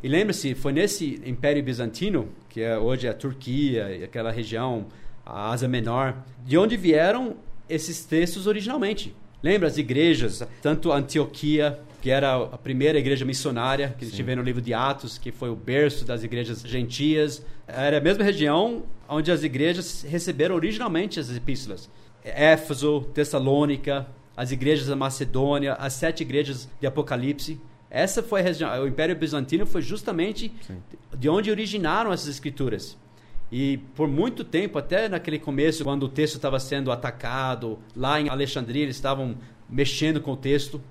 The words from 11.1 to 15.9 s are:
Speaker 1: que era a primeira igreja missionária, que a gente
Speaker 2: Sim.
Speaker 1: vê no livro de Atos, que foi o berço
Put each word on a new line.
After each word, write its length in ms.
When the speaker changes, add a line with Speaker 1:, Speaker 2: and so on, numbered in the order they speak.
Speaker 1:
que 80
era 260
a 220
primeira 420
igreja 260
missionária, 720
que 80
a 20
gente 100
Speaker 2:
Sim. 60
Speaker 1:
vê 120
no 60
livro 200
de 120
Atos, 440
que 140
foi 180
o 60
berço 480